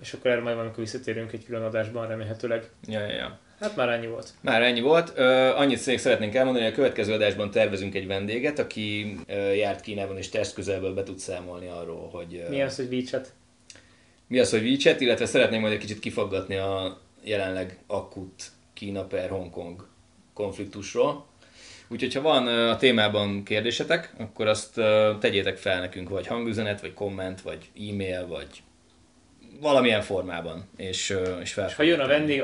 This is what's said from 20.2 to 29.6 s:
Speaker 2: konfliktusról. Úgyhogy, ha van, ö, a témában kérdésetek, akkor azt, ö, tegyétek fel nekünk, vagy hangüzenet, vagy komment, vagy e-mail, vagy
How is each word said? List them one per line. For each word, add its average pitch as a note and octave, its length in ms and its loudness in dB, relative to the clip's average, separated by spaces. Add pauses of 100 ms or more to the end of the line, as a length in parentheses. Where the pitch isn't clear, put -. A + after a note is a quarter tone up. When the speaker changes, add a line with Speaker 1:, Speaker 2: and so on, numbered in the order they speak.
Speaker 2:
konfliktusról. G#2 920 -4 (600)
Úgyhogy, A#2+ 260 -4
ha C#3 60 0
van, C#3 260 4
ö, A#2 220 4
a A2+ 80 4
témában G#2 680 4
kérdésetek, A#2+ 760 0
akkor A2 280 -4
azt, G#2+ 320 0
ö, G#2+ 420 6
tegyétek G2 360 2
fel F#2 240 -2
nekünk, F2+ 280 -8
vagy F#2 180 -6
hangüzenet, A2 540 -4
vagy F#2+ 140 -12
komment, F#2+ 480 -6
vagy - 280 -12 (200)
e-mail, F#2+ 360 -4
vagy D2 220 -10 (1120)